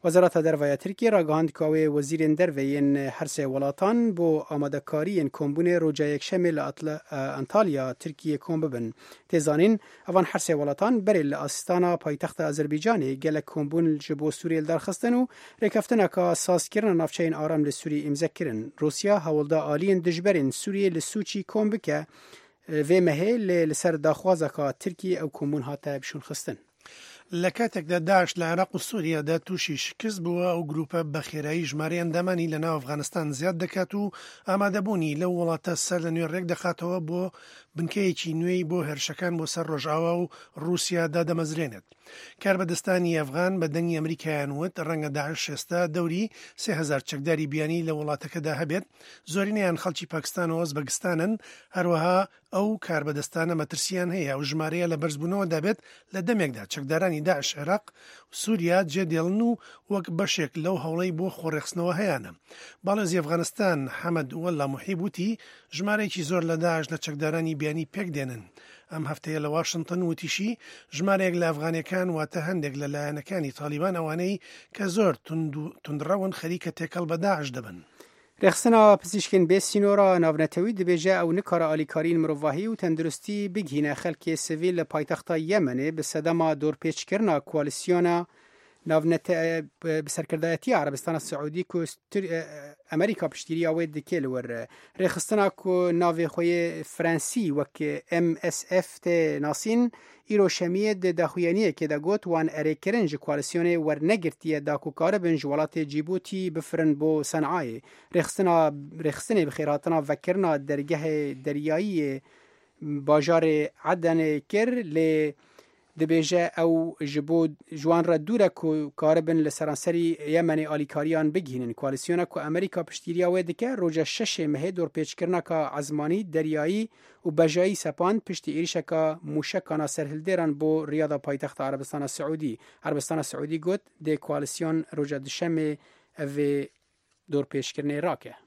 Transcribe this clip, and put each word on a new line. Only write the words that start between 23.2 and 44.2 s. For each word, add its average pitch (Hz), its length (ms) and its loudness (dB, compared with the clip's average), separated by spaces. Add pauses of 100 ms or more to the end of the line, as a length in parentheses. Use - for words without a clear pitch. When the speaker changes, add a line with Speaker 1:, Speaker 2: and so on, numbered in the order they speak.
Speaker 1:
lê 175 120 4 (100)
li 151 60 0
ser 165 280 2
daxwazeka 156 800 2
Tirkiye 180 420 -4
ew 147 140 -6
kombûn 143 240 -2
hate 143 400 -6
bişûnxistin. - 560 -10 (840)
Speaker 2:
لە 180 160 4
کاتێکدا 180 420 0 (100)
داعش 185 300 6
لە 170 100 0
عێراق 180 260 0
و 170 120 -2
سووریادا 160 580 0
تووشی 165 320 -4
شکست 214 460 -6
بووە، 175 300 0
ئەو 170 180 -2
گروپە 160 280 -2 (140)
بە 151 140 -4
خێرایی 151 420 -4
ژمارەی 156 340 -2
ئەندامانی 170 500 0
لە 151 100 -2
ناو 165 140 0
ئەفغانستان 147 500 -4 (100)
زیاد 170 260 0
دەکات 185 320 -4
و 202 160 -2 (380)
ئامادەبوونی 190 720 0
لەو 180 180 0
وڵاتە 165 340 -2 (120)
سەر 180 200 -2
لە 170 100 -2
نوێ 165 180 0
ڕێک 185 180 -4
دەخاتەوە 175 560 -2
بۆ 175 160 -2 (520)
بنکەیەکی 165 680 -2
نوێی 180 280 0
بۆ 180 180 0
هێرشەکان 156 520 -4
بۆ 156 140 -4
سەر 170 180 -4
ڕۆژئاوا 160 500 0
و 170 80 -2 (340)
رووسیا 170 400 0 (120)
دادەمەزرێنێت. 160 680 -2 (580)
کاربەدەستانی 180 760 2
ئەفغان 160 420 0
بە 160 140 0
دەنگی 170 240 0
ئەمریکایان 156 600 -4